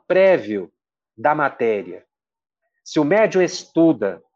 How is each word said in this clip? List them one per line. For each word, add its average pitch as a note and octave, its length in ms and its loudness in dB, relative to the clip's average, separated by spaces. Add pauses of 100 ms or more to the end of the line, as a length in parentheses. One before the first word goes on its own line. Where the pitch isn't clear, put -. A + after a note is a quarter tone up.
prévio B2+ 680 0 (440)
da D3 180 -2
matéria. A2 720 -4 (760)
Se - 160 -4
o D3+ 40 2
médium F#3 380 0
estuda, C3+ 800 -2 (140)